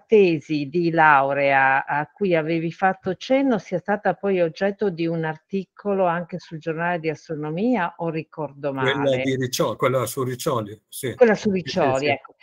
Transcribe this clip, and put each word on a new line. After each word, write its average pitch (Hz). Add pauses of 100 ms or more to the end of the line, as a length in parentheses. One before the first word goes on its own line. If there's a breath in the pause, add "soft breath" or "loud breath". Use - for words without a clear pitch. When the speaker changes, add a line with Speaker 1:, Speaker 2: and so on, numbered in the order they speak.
Speaker 1:
tesi 156
di 170
laurea 139
a 147
cui 190
avevi 165
fatto 190
cenno 262
sia 175
stata 208
poi 196
oggetto 196
di 165
un 165
articolo 190
anche 170
sul -
giornale 165
di 160
astronomia, 170
o 170
ricordo 147
Speaker 2:
Quella 135
Speaker 1:
male? 135
Speaker 2:
di 131
Riccio-, 127
quella 127
su 131
Riccioli, 123
sì. -
Speaker 1:
Quella 220
su 214
Speaker 2:
Sì, 190
sì, 175
Speaker 1:
Riccioli, 139
Speaker 2:
sì. 143
Speaker 1:
ecco. -